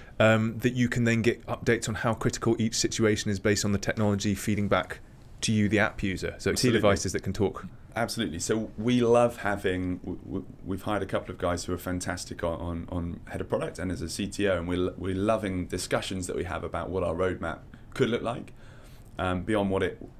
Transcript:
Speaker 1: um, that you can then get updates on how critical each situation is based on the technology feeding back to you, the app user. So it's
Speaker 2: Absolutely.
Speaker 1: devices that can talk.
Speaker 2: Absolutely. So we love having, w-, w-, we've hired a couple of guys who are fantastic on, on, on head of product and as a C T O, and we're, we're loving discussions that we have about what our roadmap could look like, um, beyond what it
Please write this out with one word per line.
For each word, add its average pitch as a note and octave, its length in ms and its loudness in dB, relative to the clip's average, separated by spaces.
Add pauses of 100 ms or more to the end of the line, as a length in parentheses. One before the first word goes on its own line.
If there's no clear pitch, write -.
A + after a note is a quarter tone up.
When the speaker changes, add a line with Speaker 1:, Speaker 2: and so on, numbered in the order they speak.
(200)
Speaker 1:
um, A2 400 4
that B2 140 2
you B2 140 2
can A#2+ 160 0
then A2+ 180 4
get A2+ 260 2
updates A#2 420 0
on A2 60 -2
how A2+ 180 0
critical - 480 2
each A2+ 140 0
situation G#2+ 560 2
is G2 80 -2
based G#2 260 4
on G2+ 60 2
the G2+ 80 2
technology G#2 560 2
feeding G2+ 320 0
back - 320 0 (420)
to - 100 0
you, G#2 160 4
the G#2 120 4
app - 240 2
user. E2+ 340 -2
So G2 140 0
it's - 80 0
Speaker 2:
Absolutely. A2+ 200 4
Speaker 1:
devices G2+ 340 4
that - 100 -2
can F#2+ 100 -2
talk. - 320 0 (300)
Speaker 2:
Absolutely. G#2+ 440 -2
So A2 380 0
we A#2+ 240 2
love A#2+ 360 6
having, F#2 600 0
w-, G2 280 -6
w-, - 200 -6 (200)
we've F#2 180 -4
hired G#2 180 -2
a F#2 60 -2
couple - 240 -4
of F2 80 -12
guys F2 260 0
who F2+ 80 -2
are E2+ 60 -2
fantastic F2+ 640 -4
on, E2 160 -2
on, E2+ 320 -4
on E2+ 340 -4
head F#2 160 -6
of F#2 80 -8
product - 300 -2
and F#2 120 -2
as F2 120 -6
a E2+ 60 -6
C G2+ 180 -4
T G2 200 0
O, F#2 100 4
and E2+ 100 -4
we're, F2+ 300 0
we're F#2 180 -4
loving F#2+ 500 0
discussions F#2 640 -4
that - 80 -4
we D#2+ 80 -2
have E2+ 200 -4
about E2+ 260 -6
what F2+ 140 -2
our E2+ 120 0
roadmap F2 440 -2 (360)
could B2 140 4
look A#2 120 0
like, - 320 -6 (640)
um, F2+ 220 0
beyond G2+ 300 2
what F#2+ 100 4
it - 180 0 (200)